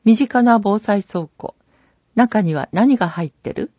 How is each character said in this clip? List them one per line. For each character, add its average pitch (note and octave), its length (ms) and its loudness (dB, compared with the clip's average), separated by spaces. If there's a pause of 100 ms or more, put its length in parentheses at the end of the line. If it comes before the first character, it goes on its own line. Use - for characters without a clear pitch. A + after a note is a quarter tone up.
身 A3 120 6
近 B3 260 0
な A#3 160 4
防 G#3 200 -2
災 G3+ 260 -2
倉 E3+ 220 -8
庫。 - 280 -16 (600)
中 A3+ 280 2
に E3 120 -2
は C#3 180 -4
何 A#3+ 240 2
が F3+ 120 -2
入 E3 180 -8
っ C#3+ 40 -14
て - 220 -12
る？ - 260 -8